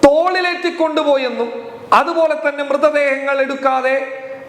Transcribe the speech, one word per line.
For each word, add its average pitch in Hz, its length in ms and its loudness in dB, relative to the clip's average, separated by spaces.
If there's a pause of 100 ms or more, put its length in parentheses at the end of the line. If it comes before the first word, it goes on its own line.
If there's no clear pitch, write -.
തോളിലേറ്റി 349 640 2
കൊണ്ടുപോയെന്നും 277 960 -2 (280)
അതുപോലെ 311 560 2
തന്നെ 285 140 -6
മൃതദേഹങ്ങൾ 277 760 0
എടുക്കാതെ 269 800 -2 (260)